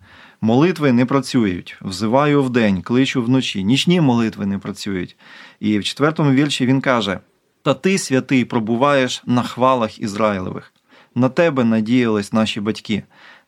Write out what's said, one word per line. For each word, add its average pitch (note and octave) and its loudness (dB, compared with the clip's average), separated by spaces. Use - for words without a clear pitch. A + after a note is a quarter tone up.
Молитви C#3+ 2
не A#2+ 2
працюють. A#2 -2
Взиваю B2 0
вдень, A2+ 0
кличу B2+ 0
вночі. A#2+ -2
Нічні C3+ 2
молитви A#2 0
не G2 -4
працюють. G2 -8
І G#2+ 0
в F#2+ -4
четвертому D3+ 0
вірші C3+ 0
він C3+ 2
каже: G#2+ 0
«Та C#3 2
ти, F#3+ -2
святий, C3 0
пробуваєш B2 0
на A#2+ 0
хвалах A#2+ -2
Ізраїлевих. G2 -4
На B2 2
тебе C3+ 2
надіялись A2+ 0
наші A2 0
батьки. G#2 -4